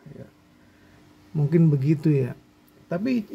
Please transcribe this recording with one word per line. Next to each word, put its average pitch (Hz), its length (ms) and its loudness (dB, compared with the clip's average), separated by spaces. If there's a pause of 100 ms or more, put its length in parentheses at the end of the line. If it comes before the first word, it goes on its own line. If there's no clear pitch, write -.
(180)
Ya. - 80 -18 (1120)
Mungkin 160 320 2
begitu 147 400 0
ya. 135 240 0 (560)
Tapi 214 460 -4